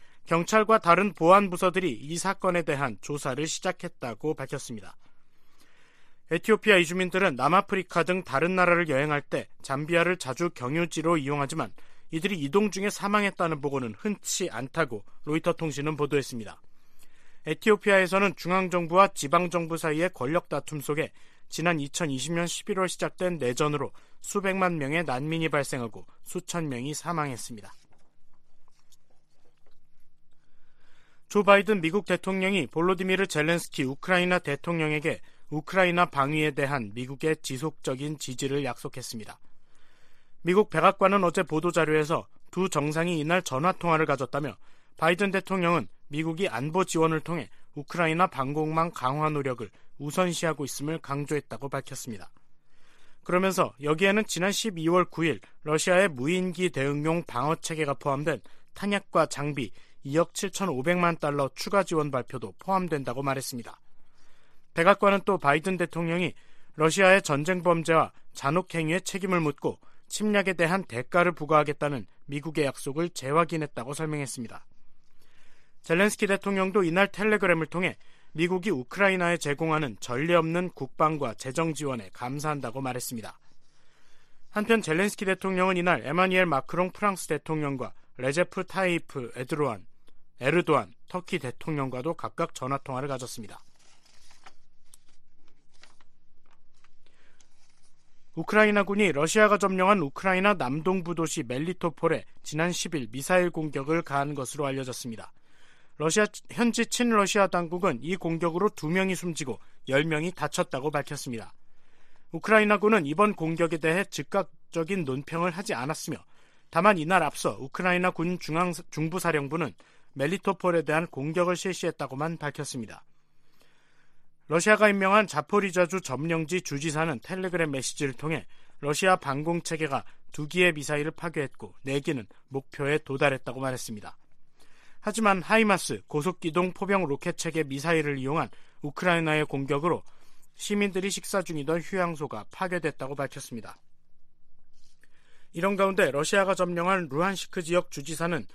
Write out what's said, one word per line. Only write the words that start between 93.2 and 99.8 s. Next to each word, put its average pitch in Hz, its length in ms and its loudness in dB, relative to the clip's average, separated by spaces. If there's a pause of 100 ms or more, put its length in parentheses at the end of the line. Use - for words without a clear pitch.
우크라이나군이 202 760 4
러시아가 202 460 6
점령한 190 420 4